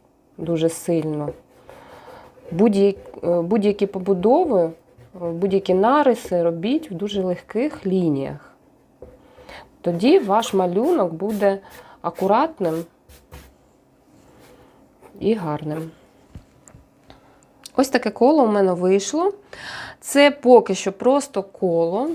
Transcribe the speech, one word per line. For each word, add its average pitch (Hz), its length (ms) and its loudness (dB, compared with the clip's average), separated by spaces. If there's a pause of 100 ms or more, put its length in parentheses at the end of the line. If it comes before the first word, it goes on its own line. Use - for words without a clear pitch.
(380)
дуже 165 320 -2
сильно. 156 600 -4 (1200)
Будь-як-, 196 720 0
е, 175 180 0
будь-які 202 440 0
побудови, 196 760 2
е, 165 100 0 (580)
будь-які 190 440 0
нариси 226 680 2
робіть 185 480 -2
в - 20 -8
дуже 196 300 -4
легких 208 600 -4
лініях. 147 680 -2 (1300)
Тоді 208 360 4
ваш 214 340 0
малюнок 196 600 0
буде 196 460 -2 (420)
акуратним 190 840 -2 (2250)
і 214 140 0
гарним. 160 580 -6 (1800)
Ось 269 140 2
таке 240 200 0
коло 262 340 4
у 226 40 4
мене 196 260 2
вийшло. 196 600 0 (680)
Це 285 320 4
поки 233 440 4
що 190 160 -4
просто 254 520 -2
коло, 180 720 -2